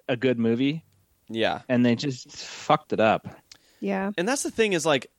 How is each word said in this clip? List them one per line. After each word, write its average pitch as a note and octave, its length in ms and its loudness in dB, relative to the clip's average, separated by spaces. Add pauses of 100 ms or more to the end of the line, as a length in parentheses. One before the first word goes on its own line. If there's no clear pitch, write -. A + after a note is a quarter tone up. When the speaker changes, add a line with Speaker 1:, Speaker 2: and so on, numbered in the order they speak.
Speaker 1:
a C3+ 100 -2
good B2 220 0
movie. C3 440 0 (460)
Speaker 2:
Yeah. G#2+ 400 -2
Speaker 1:
And B2 160 4
they A#2+ 100 4
just B2+ 360 -6
fucked - 640 -2
it G2+ 60 0
up. G#2+ 280 2 (520)
Speaker 3:
Yeah. G3 380 -4
Speaker 2:
And F3+ 100 -2
that's C4+ 160 -2
the D#4 80 -6
thing A3 220 0
is, D#3+ 120 0
like, C#3+ 340 0